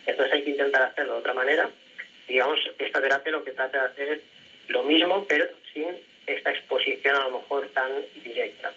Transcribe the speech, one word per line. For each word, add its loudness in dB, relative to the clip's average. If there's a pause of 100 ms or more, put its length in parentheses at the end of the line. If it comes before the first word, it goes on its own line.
entonces 2
hay 2
que -2
intentar 2
hacerlo -2
de -2
otra -4
manera. 2 (580)
Digamos, 2 (180)
esta -2
terapia 0
lo -2
que -8
trata -2
de 2
hacer -4
es -2 (500)
lo 0
mismo, 4
pero 2 (260)
sin -4 (380)
esta -2
exposición 0
a 2
lo -4
mejor -2
tan 0 (320)
directa. -6